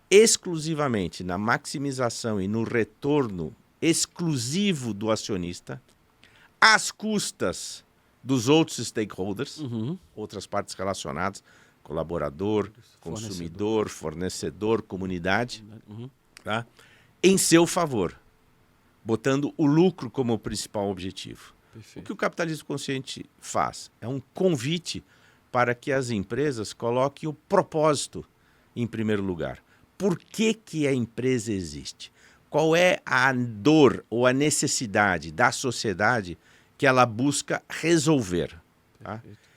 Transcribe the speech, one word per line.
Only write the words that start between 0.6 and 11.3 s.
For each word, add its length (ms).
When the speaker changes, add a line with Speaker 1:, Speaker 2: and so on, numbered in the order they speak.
Speaker 1:
na 140
maximização 1040
e 60
no 160
retorno 920
exclusivo 1120
do 180
acionista, 720
às 320
custas 920
dos 260
outros 380
stakeholders, 720
Speaker 2:
Uhum. 380
Speaker 1:
outras 300
partes 300
relacionadas, 680